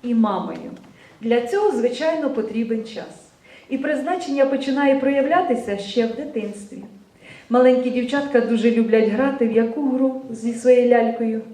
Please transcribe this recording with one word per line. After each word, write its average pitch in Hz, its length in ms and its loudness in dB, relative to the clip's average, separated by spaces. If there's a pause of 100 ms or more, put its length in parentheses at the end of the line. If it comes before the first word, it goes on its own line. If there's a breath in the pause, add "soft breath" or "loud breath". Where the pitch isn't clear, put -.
і 240 120 -2
мамою. 208 560 -2 (500 loud breath)
Для 233 260 0
цього, 403 240 2
звичайно, 277 580 -2
потрібен 220 540 -4
час. - 380 -14 (480 loud breath)
І 269 80 -4
призначення 277 680 -2
починає 269 540 0
проявлятися 269 760 0
ще 226 280 -2
в 226 100 -6
дитинстві. 226 600 -10 (720 loud breath)
Маленькі 254 400 4
дівчатка 247 520 0
дуже 226 300 2
люблять 220 380 4
грати 254 380 0
в 220 40 0
яку 233 380 0
гру 262 320 0 (100)
зі 226 220 -6
своєю 247 360 4
лялькою? 226 520 0 (120)